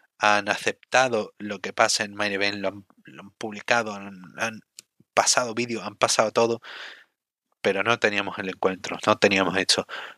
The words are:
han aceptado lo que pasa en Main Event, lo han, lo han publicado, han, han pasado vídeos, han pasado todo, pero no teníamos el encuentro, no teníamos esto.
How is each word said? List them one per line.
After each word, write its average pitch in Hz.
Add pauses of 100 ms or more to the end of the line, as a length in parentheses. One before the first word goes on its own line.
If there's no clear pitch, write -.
(180)
han 104
aceptado 113
lo 104
que 98
pasa 113
en 101
Main 104
Event, 101
lo 98
han, 98 (200)
lo -
han 101
publicado, 107
han, 98 (180)
han 110 (540)
pasado 117
vídeos, 117
han 104
pasado 113
todo, 117 (1000)
pero 98
no 117
teníamos 101
el 95
encuentro, 90
no 107
teníamos 95
esto. 95 (320)